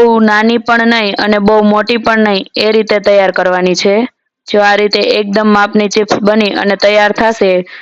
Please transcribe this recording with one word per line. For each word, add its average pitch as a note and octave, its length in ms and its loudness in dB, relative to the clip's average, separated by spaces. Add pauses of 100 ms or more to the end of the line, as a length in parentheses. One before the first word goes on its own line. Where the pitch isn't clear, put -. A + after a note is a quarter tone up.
(200)
નાની A3 380 2
પણ A#3 360 0
નહીં G#3 260 -4
અને G#3 200 0
બહુ G#3+ 240 2
મોટી G#3 340 0
પણ A3 260 0
નહીં, G3 220 -2 (100)
એ G#3+ 160 0
રીતે G#3+ 280 0
તૈયાર G3 320 2
કરવાની F3+ 440 0
છે. G3+ 180 0 (540)
જો G#3 140 0
આ G3+ 140 2
રીતે G#3 340 0
એકદમ G#3+ 420 -2
માપની G#3 360 0
ચિપ્સ G#3 320 -2
બની G#3 360 0
અને G3 200 -2
તૈયાર G#3 360 2
થશે A3 380 0 (300)